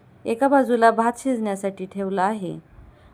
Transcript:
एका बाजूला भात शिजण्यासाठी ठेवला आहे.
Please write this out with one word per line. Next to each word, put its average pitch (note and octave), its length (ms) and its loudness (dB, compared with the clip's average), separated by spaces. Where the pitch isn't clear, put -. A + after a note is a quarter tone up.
एका A3+ 220 0
बाजूला A#3+ 440 4
भात A3+ 260 0
शिजण्यासाठी G3+ 680 -4
ठेवला F#3+ 380 -4
आहे. F#3 360 -4